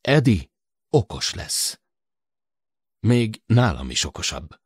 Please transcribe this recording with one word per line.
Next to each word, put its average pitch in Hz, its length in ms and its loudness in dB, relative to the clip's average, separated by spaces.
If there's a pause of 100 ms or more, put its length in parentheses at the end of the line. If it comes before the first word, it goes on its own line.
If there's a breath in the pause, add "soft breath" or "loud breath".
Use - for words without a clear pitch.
Eddie 123 500 2 (380)
okos - 460 -2
lesz. - 460 -8 (1200)
Még 113 460 0
nálam 87 440 2
is - 140 -4
okosabb. - 600 -10